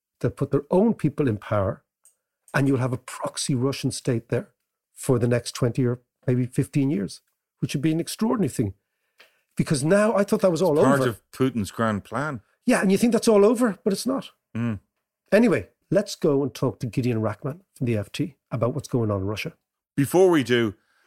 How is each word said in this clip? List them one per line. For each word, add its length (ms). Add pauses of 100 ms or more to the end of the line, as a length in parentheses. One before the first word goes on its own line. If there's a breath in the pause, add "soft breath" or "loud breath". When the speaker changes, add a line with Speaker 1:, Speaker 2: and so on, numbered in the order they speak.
(200)
Speaker 1:
they'll 100
put 200
their 200
own 240
people 340
in 100
power, 440 (720)
and 120
you'll 120
have 140
a 60
proxy 560
Russian 360
state 380
there 220 (440)
for 240
the 100
next 240
twenty 320
or 160 (260)
maybe 200
fifteen 440
years, 300 (380)
which 160
would 80
be 100
an 80
extraordinary 480
thing. 260 (840 soft breath)
Because 280
now 320
I 80
thought 180
that 80
was 120
all 160
Speaker 2:
It's 80
part 140
Speaker 1:
over. 100
Speaker 2:
of 220
Putin's 380
grand 340
plan. 360 (240)
Speaker 1:
Yeah, 160
and 100
you 80
think 140
that's 160
all 160
over, 400
but 80
it's 140
not. 240 (260)
Speaker 2:
Mm. 240 (520)
Speaker 1:
Anyway, 360 (220)
let's 240
go 280
and 120
talk 260
to 60
Gideon 340
Rachman 400 (140)
from 120
the 100
F 160
T 240 (140)
about 240
what's 140
going 220
on 120
in 40
Russia. 260 (440)
Speaker 2:
Before 340
we 120
do, 320 (320)